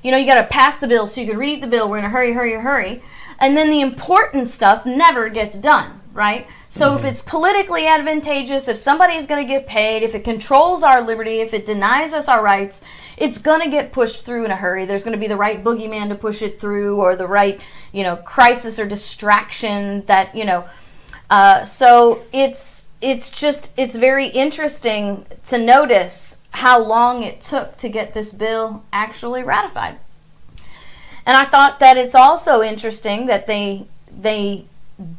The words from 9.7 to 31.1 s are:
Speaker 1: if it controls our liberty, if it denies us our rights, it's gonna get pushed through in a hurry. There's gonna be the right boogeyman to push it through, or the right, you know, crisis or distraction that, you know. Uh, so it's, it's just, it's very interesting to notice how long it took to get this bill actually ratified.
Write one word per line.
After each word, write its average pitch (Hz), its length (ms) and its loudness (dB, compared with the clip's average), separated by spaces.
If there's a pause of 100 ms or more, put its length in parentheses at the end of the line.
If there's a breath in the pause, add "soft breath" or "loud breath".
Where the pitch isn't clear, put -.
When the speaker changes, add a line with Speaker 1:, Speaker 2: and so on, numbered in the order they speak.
Speaker 1:
if 220 120 -4
it 208 100 -8
controls 285 580 0
our 262 180 6
liberty, 226 380 -4
if 220 140 -6
it 214 120 -6
denies 214 480 -2
us 294 140 -4
our 233 160 -8
rights, 202 380 -2 (340 loud breath)
it's 262 220 -4
gonna 320 320 0
get 285 240 -4
pushed 226 320 -4
through 240 180 -8
in 214 80 -4
a 190 60 -4
hurry. 190 260 -4
There's 196 220 -6
gonna 226 100 -6
be 214 120 -6
the 202 100 -4
right 208 260 -4
boogeyman 214 460 -4
to 202 60 -6
push 208 260 -8
it 208 180 -8
through, 202 380 -6
or 185 180 2
the 185 120 -8
right, 196 340 0 (320 soft breath)
you 196 100 -4
know, 175 140 -4
crisis 240 600 2
or 214 60 -4
distraction 202 1200 -4
that, 190 280 2
you 220 80 -6
know. 180 220 -2 (640 soft breath)
Uh, 196 340 8
so 240 580 6 (120)
it's, - 560 -4 (120)
it's 262 280 -4
just, 294 480 -4
it's 254 180 -4
very 262 320 2
interesting 240 1000 -4 (200)
to 262 120 -2
notice 240 800 2 (140)
how 247 300 4
long 233 420 0
it - 180 -12
took 233 360 -8
to 240 120 -10
get 208 240 -8
this 214 180 -10
bill 220 600 -6
actually 226 520 -6
ratified. - 540 -4 (1300 soft breath)